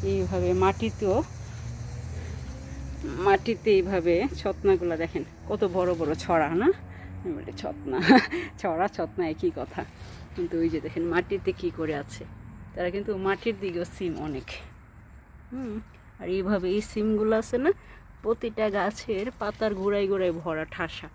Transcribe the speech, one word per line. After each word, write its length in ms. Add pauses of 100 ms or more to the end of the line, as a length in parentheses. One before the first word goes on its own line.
এইভাবে 500
মাটিতেও, 680 (1800)
মাটিতে 680
এইভাবে 560 (100)
ছত্নাগুলা 600
দেখেন 260 (260)
কত 140 (100)
বড় 220
বড় 200
ছড়া 340
না? 220 (540)
আমি 80
বলি 240
ছত্না, 420
<laughs> 640
ছড়া 260
ছত্না 400
একই 280
কথা। 300 (500)
কিন্তু 240
ওই 100
যে 120
দেখেন 220
মাটিতে 480
কি 260
করে 180
আছে, 300 (500)
তারা 140
কিন্তু 280
মাটির 440
দিকেও 240 (120)
সিম 200
অনেক। 260 (1080)
হুম, 280 (400)
আর 100
এইভাবে 400
এই 120
সিমগুলো 560
আছে 200
না, 140 (500)
প্রতিটা 480
গাছের 680
পাতার 360
গোড়ায় 320
গোড়ায় 240
ভরা 400
ঠাসা। 440